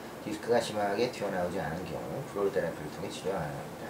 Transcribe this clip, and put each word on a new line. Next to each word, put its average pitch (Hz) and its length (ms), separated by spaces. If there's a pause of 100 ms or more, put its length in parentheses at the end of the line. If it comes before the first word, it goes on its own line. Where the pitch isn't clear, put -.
(240)
디스크가 110 360
심하게 104 500
튀어나오지 92 480
않은 82 280
경우 76 440
프롤로 98 220
테라피를 80 400
통해 82 160
치료가 92 300
가능합니다. 71 520